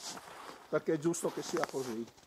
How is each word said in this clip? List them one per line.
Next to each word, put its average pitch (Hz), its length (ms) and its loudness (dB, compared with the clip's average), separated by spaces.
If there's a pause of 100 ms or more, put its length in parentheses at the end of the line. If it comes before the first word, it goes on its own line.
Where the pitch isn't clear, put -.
(680)
perché 156 260 4
è 156 40 4
giusto 170 360 4
che 147 80 -2
sia - 280 0
così. 123 340 -2 (220)